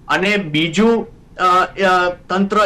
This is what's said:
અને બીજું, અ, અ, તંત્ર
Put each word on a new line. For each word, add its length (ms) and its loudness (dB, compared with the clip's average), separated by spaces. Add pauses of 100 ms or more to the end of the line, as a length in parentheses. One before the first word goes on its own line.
અને 300 -2
બીજું, 720 0 (240)
અ, 120 -6 (420)
અ, 240 2 (200)
તંત્ર 360 0